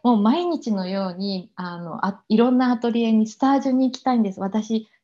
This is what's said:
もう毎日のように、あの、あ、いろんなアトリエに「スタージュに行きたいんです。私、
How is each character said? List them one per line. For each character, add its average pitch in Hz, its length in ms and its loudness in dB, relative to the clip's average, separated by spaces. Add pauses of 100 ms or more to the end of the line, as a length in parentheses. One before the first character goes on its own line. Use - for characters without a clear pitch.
も 240 120 4
う 208 60 2
毎 285 240 2
日 320 260 -4
の 185 160 -4
よ 190 220 -4
う 175 80 -10
に、 196 380 -6
あ 180 240 -10
の、 170 260 -8
あ、 196 240 -6
い 214 80 4
ろ 240 140 4
ん 247 80 2
な 254 120 2
ア 240 60 0
ト 233 140 -2
リ 233 120 0
エ 226 100 0
に 220 140 4
「ス - 120 -16
タ 269 140 2
ー 277 80 2
ジ 277 80 -2
ュ - 40 0
に 262 180 2
行 - 80 -14
き - 40 -20
た 254 100 0
い 240 60 2
ん 220 40 4
で 196 100 -2
す。 185 60 -14
私、 214 480 -4 (160)